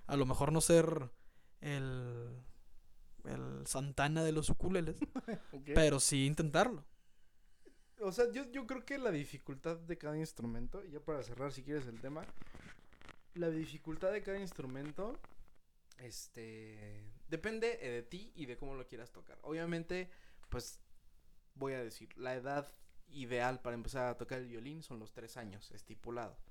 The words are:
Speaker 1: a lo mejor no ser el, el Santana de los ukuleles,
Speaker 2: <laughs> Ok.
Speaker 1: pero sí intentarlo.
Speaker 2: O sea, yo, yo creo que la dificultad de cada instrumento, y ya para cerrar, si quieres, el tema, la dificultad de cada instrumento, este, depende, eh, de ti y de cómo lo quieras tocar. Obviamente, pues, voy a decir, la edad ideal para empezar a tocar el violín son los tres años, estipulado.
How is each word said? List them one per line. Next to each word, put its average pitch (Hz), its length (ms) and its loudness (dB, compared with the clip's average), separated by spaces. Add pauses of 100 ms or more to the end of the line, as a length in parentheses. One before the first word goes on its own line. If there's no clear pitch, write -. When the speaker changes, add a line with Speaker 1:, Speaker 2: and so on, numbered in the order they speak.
Speaker 1:
a 143 100 2
lo 135 120 8
mejor 139 240 6
no 160 100 8
ser 160 480 8 (520)
el, 127 800 -4 (840)
el 135 400 -4
Santana 143 580 2
de 156 100 4
los 156 160 4
ukuleles, 180 500 6
Speaker 2:
<laughs> - 540 -4
Ok. 143 200 -8
Speaker 1:
pero 151 260 10
sí 139 280 6
intentarlo. 160 580 4 (1160)
Speaker 2:
O 190 100 2
sea, 240 200 8
yo, 262 200 -2
yo 254 160 -4
creo 262 180 -2
que 277 120 -2
la 240 140 2
dificultad 147 640 -2
de 165 200 -6
cada 151 200 -2
instrumento, 120 680 -2
y 180 80 -12
ya 147 80 -8
para 147 240 -2
cerrar, 123 300 -2
si 127 100 -8
quieres, 143 240 0
el 113 140 -8
tema, 147 240 -4 (1080)
la 170 140 2
dificultad 160 640 0
de 208 100 0
cada 196 180 -2
instrumento, 151 760 -4 (800)
este, 110 1080 -12 (240)
depende, 220 520 0
eh, 131 100 -4
de 120 120 0
ti 190 320 -10
y 143 100 -8
de 120 120 -8
cómo 135 180 -4
lo 127 120 -8
quieras 120 240 -12
tocar. - 320 -16
Obviamente, 170 640 -2 (400)
pues, - 320 -6 (760)
voy 135 180 -2
a 127 100 -2
decir, 110 340 -10
la 127 180 -4
edad 139 320 -2 (420)
ideal 127 520 0
para 120 140 -2
empezar 123 320 0
a 117 100 -2
tocar 127 220 -6
el 127 80 -8
violín 127 340 -10
son 127 160 -12
los 107 160 -14
tres 113 240 -14
años, 107 340 -10
estipulado. 113 640 -8 (160)